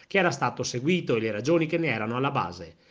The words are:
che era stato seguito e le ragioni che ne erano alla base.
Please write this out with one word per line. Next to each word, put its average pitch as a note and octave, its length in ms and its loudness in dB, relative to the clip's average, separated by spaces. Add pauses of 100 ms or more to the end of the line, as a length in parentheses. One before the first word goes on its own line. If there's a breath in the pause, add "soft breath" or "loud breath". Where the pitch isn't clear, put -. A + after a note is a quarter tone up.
che G3 100 0
era F3+ 120 4
stato B2+ 320 -2
seguito D3 540 0
e A2 60 2
le A2 100 0
ragioni D#3 360 2
che E3+ 100 0
ne E3 100 0
erano A2+ 300 -2
alla C#3 140 0
base. F2 440 -4 (160 soft breath)